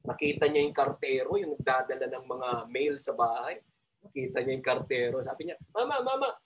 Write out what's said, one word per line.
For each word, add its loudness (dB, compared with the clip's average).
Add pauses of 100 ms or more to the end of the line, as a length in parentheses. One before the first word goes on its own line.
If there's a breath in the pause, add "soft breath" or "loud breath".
Nakita 0
niya 4
yung 0
kartero, 0
yung 0
nagdadala 2
ng -8
mga -4 (220)
mail 0
sa -4
bahay. 0 (400)
Nakita -4
niya 0
yung -8
kartero. 2
Sabi -6
niya, -12 (160)
"Mama, 0
mama." 0 (160)